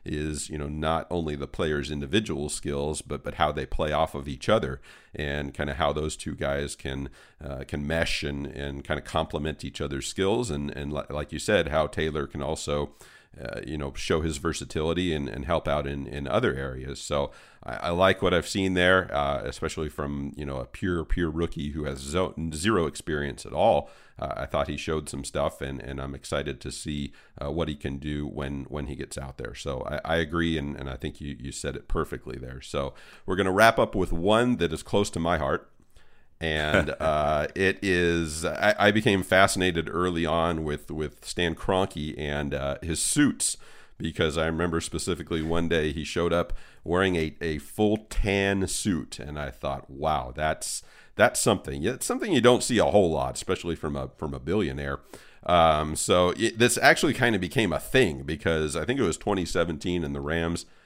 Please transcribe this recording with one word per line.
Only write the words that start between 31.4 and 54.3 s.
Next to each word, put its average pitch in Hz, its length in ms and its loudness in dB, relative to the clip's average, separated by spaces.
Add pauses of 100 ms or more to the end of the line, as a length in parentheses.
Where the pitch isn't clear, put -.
said 69 240 -6
it - 100 -14
perfectly 71 520 -2
there. 65 240 -12
So 69 320 -6 (320)
we're 95 100 0
gonna 95 160 4
wrap 110 260 8
up 110 160 4
with 92 160 2
one 110 460 4
that 85 160 2
is 80 100 -6
close 101 280 0
to 85 100 -4
my 85 160 2
heart. 76 320 0 (720)
And, 78 500 2
<laughs> - 100 -6
uh, 76 560 2
it 95 260 2
is, 85 640 2
I, 87 340 2
I 104 140 6
became 101 320 4
fascinated 92 680 4
early 85 360 0
on 82 360 2
with, 76 300 -4
with 78 320 -6
Stan 85 320 0
Kroenke 92 600 0
and, 73 380 -2
uh, 69 280 -4
his 80 200 -2
suits, - 540 2 (420)
because 80 400 0
I 80 80 2
remember 82 340 0
specifically 82 640 -4
one 82 260 2
day 78 240 2
he 78 120 -4
showed 85 280 0
up 85 200 0 (320)
wearing 90 320 2
a, 78 240 0
a 80 180 -2
full 107 380 0 (140)
tan 98 580 2
suit, - 500 -2
and 73 200 -10
I 71 120 -6
thought, 69 380 -8
"Wow, 69 460 -2
that's, 78 480 -2 (320)
that's 117 260 4
something." 76 400 2
Yeah, 92 120 0
it's 135 120 -6
something 247 280 -2
you 135 80 6
don't 120 240 8
see 120 140 2
a 90 60 6
whole 85 280 6
lot, 65 240 -2
especially 85 400 -2
from 76 180 -4
a, 67 240 -6
from 71 160 -6